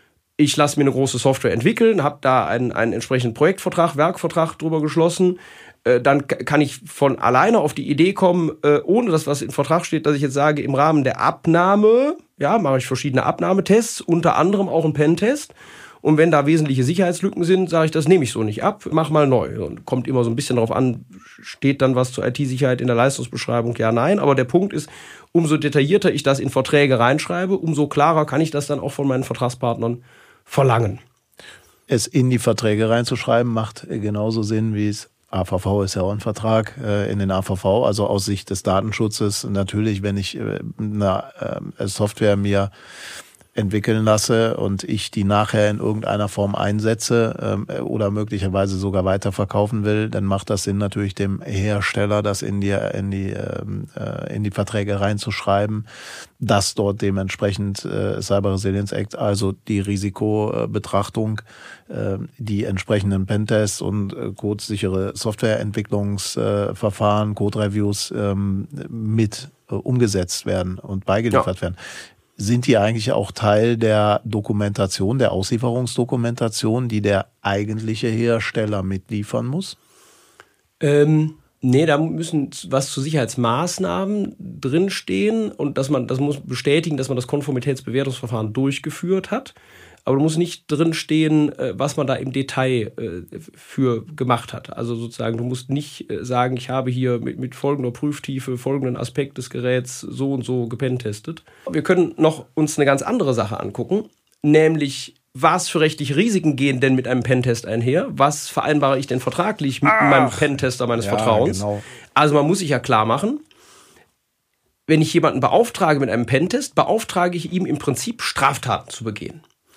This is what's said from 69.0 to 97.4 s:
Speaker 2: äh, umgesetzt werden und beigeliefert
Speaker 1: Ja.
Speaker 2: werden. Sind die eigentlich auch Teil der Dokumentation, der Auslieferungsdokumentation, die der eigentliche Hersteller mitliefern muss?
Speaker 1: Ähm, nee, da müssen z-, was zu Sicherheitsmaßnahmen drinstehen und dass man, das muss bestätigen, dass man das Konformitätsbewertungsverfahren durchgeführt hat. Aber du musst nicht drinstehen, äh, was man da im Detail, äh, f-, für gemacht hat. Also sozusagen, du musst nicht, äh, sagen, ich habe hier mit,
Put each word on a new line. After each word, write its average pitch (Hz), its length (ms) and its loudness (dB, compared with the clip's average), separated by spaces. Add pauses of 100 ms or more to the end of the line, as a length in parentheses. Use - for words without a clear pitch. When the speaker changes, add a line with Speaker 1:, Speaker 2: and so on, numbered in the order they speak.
Speaker 2:
äh, - 60 -6
umgesetzt 101 680 0
werden 92 340 -2
und 95 280 -8
beigeliefert 110 500 0
Speaker 1:
Ja. - 60 -12
Speaker 2:
werden. 90 140 -4 (640)
Sind 120 280 0
die 117 100 6
eigentlich 110 360 2
auch - 200 -2
Teil 110 460 2
der 107 460 2
Dokumentation, 104 920 -2
der - 140 2
Auslieferungsdokumentation, 120 1500 -2
die 110 140 -2
der 101 280 0 (120)
eigentliche 107 680 -2
Hersteller 110 720 0
mitliefern 104 640 -4
muss? 165 320 -6 (1000)
Speaker 1:
Ähm, 156 560 4 (260)
nee, 131 240 4
da 147 100 4
müssen 160 560 -2
z-, - 180 -14
was 131 200 0
zu 135 100 -4
Sicherheitsmaßnahmen 165 1400 -2
drinstehen 190 1120 -2
und 143 280 -6
dass 135 100 0
man, 127 200 0
das 131 120 -2
muss 143 200 -2
bestätigen, 147 580 0
dass 135 100 -4
man 131 80 -2
das 123 100 -4
Konformitätsbewertungsverfahren 127 1300 -4
durchgeführt 151 800 -4
hat. 269 240 -6 (500)
Aber 135 140 2
du 143 40 2
musst 156 160 2
nicht 175 300 -2
drinstehen, 156 920 2
äh, 120 180 -4
was 139 200 -2
man 147 100 0
da 131 80 0
im 131 160 -4
Detail, 131 640 -2
äh, 90 380 -10
f-, - 220 -16
für 120 500 -2
gemacht 127 460 -2
hat. - 240 -14
Also 120 180 -6
sozusagen, 117 420 -6
du 117 60 -4
musst 123 260 -8
nicht, 147 400 -8
äh, 95 160 -8
sagen, 123 320 0
ich 123 140 -10
habe 127 220 -2
hier 123 260 0
mit, 117 220 -8